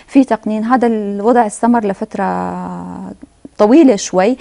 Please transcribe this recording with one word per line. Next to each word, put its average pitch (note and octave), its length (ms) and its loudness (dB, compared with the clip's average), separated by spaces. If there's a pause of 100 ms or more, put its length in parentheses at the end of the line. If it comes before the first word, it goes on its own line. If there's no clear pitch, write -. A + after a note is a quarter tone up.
في C4+ 180 2
تقنين. G#3+ 400 -4
هذا A#3+ 220 0
الوضع G#3+ 600 0
استمر A3+ 400 0
لفترة G3+ 380 -6 (1300)
طويلة B3 380 6
شوي، G3 440 0